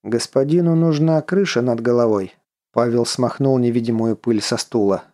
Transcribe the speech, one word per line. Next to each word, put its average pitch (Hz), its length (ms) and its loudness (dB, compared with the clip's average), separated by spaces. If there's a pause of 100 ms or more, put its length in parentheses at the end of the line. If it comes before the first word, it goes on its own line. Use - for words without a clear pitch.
"Господину 143 720 0
нужна 160 440 2
крыша 180 400 -2
над 120 200 -2
головой". 113 540 0 (380)
Павел 120 320 0
смахнул 131 540 -2
невидимую 117 580 -2
пыль 110 240 -2
со - 160 -4
стула. 101 580 -2